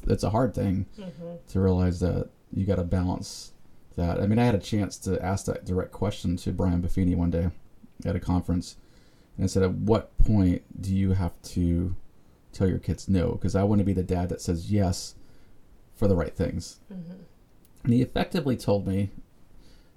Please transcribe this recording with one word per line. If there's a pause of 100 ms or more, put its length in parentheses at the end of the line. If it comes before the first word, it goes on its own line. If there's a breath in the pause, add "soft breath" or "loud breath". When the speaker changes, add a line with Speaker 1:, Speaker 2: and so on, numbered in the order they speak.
Speaker 1:
the,
it's
a
hard
thing (120)
Speaker 2:
Mm-hmm. (140)
Speaker 1:
to
realize
that (240)
you
gotta
balance (440)
that.
I
mean,
I
had
a
chance
to
ask
that
direct
question
to
Brian
Buffini
one
day (540)
at
a
conference, (640 soft breath)
and
I
said,
"At
what
point (200)
do
you
have
to (580)
tell
your
kids
no?"
'Cause
I
wanna
be
the
dad
that
says
yes (800 soft breath)
for
the
right
things. (100)
Speaker 2:
Mm-hmm. (720)
Speaker 1:
And
he
effectively
told
me, (880 soft breath)